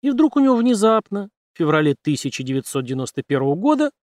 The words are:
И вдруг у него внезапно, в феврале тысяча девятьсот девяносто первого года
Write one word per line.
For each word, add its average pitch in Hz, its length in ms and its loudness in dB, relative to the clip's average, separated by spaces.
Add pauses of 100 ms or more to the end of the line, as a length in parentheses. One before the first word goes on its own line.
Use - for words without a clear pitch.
И 277 80 0
вдруг 277 240 2
у 285 40 2
него 269 160 4
внезапно, 220 720 0 (240)
в - 40 -20
феврале 156 420 2
тысяча 139 440 -4
девятьсот 131 420 -6
девяносто 131 380 -8
первого 139 320 0
года 285 360 0 (120)